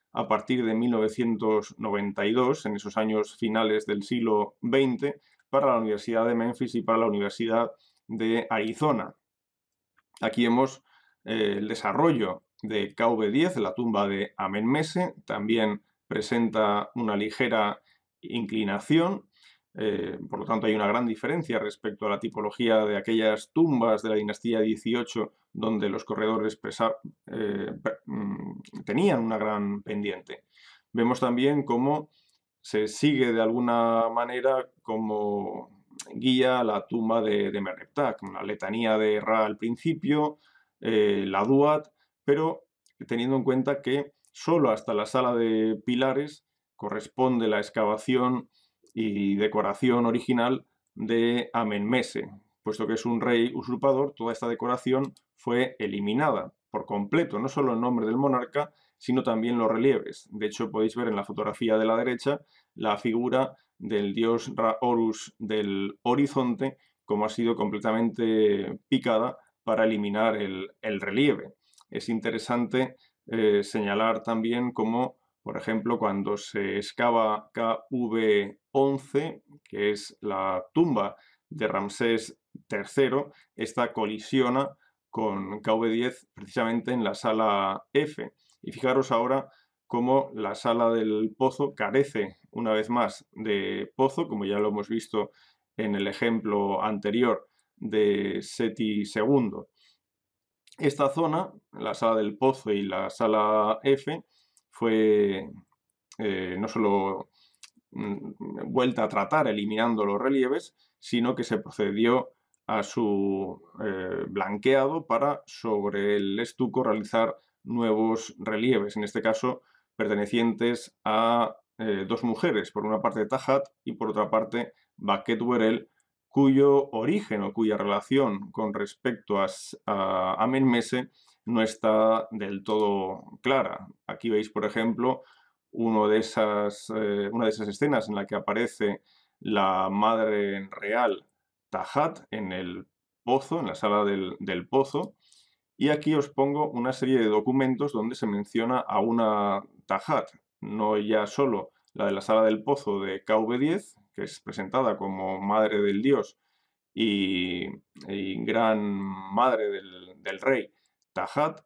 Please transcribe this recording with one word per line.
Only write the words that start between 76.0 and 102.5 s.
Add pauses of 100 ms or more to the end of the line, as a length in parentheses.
se
excava
K
V (140)
once, (220)
que
es
la (120)
tumba (320)
de
Ramsés (300)
tercero, (240)
esta
colisiona (320)
con
K
V
diez
precisamente
en
la
sala (100)
F. (320)
Y
fijaros
ahora (380)
cómo
la
sala
del
pozo
carece, (120)
una
vez
más,
de
pozo,
como
ya
lo
hemos
visto (440)
en
el
ejemplo
anterior (280)
de
Seti
segundo. (1120)
Esta
zona, (220)
la
sala
del
pozo